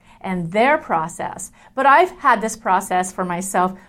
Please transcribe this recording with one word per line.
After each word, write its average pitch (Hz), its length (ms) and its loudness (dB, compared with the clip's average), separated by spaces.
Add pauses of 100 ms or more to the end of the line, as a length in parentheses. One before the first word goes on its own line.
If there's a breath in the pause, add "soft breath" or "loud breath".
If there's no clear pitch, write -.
(240 soft breath)
and 180 280 -6
their 262 260 2
process. - 720 -6 (240 soft breath)
But 262 100 -2
I've 320 280 6
had 240 280 0
this 220 160 -6
process 190 560 -2
for 185 120 -4
myself 180 520 -2 (120 loud breath)